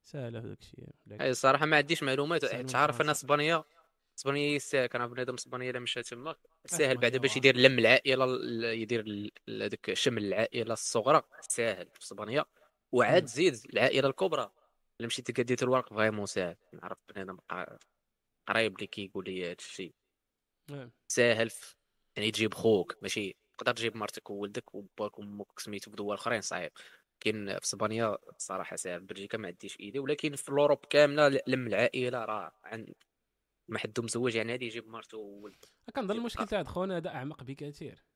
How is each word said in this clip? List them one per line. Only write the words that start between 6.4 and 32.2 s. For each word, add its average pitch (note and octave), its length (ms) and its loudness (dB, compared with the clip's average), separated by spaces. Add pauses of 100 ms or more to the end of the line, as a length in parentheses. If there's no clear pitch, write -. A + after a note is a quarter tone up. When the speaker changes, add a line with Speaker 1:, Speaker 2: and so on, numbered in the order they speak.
Speaker 2:
ساهل - 160 -2
Speaker 1:
إسبانيا C3 200 4
Speaker 2:
بعدا B2 160 4
باش C3 140 2
Speaker 1:
واه. - 60 0
Speaker 2:
يدير C3 200 8
لم B2+ 220 10
العائلة C3 460 6
ال-، A#2+ 380 -2
يدير A2+ 360 -2
ال-، G#2 320 -6 (180)
ال-، G#2+ 140 -6
هذاك G#2 300 -4
شمل A2+ 320 0
العائلة A2 480 0
الصغرى، B2 480 4 (200)
ساهل G#2 520 -4
في - 60 -20
إسبانيا. G#2+ 460 -4 (460)
وعاد B2 300 6
Speaker 1:
مم. C#3+ 60 -8
Speaker 2:
زيد C#3 280 2 (180)
العائلة C3+ 340 4
الكبرى، C#3+ 440 -2 (480)
إلا A#2 80 -6
مشيتي B2 260 -6
كديتي B2 320 2
الورق B2+ 280 0
فريمون G#2+ 320 2
ساهل. F2 300 -4 (180)
نعرف F#2 240 -12 (120)
بنادم F#2 280 -10
ق-، - 400 -10 (680)
قريب G#2+ 320 2
لي G2+ 80 -8
كيقول F#2+ 380 -8
لي F#2 260 -4
هاد F2+ 80 -10
الشيء. - 340 -14 (760)
Speaker 1:
نعم. C3+ 220 -14 (160)
Speaker 2:
ساهل A#2 420 4
في، - 260 -16 (400)
يعني A2 160 0
تجيب G#2+ 220 0
خوك، G#2+ 480 2
ماشي G2 340 -6 (220)
تقدر A#2+ 160 0
تجيب A2+ 240 -4
مرتك - 320 -10
وولدك G2+ 460 -8
وباك G#2 440 -8
وامك G2+ 400 -14
سميتو G#2 320 -10
في G#2 60 -14
دول G#2 180 -4
اخرين A#2 260 -2
صعيب. F2 300 -6 (480)
كاين G#2 400 -2
في - 40 -12
اسبانيا G#2+ 540 0 (200)
صراحه - 380 -8
ساهل، F2 240 -8
بلجيكا G2 380 -10
ما G#2+ 100 -8
عنديش F2+ 320 -14
ايدي، G2+ 200 -8
ولكن D3 360 -4
في - 140 -10
اوروب C#3+ 300 4 (100)
كامله D3 380 6
ل-، C#3 200 4
لم B2+ 200 0
العائله B2 580 0